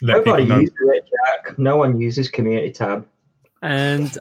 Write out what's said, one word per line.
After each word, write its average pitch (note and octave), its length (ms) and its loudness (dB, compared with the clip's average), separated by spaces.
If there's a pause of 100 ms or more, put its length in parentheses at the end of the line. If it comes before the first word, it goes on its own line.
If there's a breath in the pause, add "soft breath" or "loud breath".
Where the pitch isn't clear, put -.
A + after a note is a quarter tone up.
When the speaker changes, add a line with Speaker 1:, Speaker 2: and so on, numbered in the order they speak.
Speaker 1:
let A#2 240 2
Speaker 2:
Nobody E3+ 180 4
Speaker 1:
people A2 120 4
know. - 60 4
Speaker 2:
uses - 180 0
it, - 240 2 (420)
Jack. - 140 -14
No C#3 180 2
one B2+ 220 2
uses A#2+ 300 -2
community A2 420 -2
tab. G2+ 340 -6 (560)
Speaker 3:
And C#3+ 600 -2